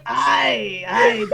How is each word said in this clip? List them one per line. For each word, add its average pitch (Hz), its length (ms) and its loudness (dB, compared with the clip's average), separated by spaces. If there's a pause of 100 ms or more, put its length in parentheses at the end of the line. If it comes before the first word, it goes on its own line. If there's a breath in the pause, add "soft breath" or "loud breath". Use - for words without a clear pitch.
I, - 800 -2
I 233 460 2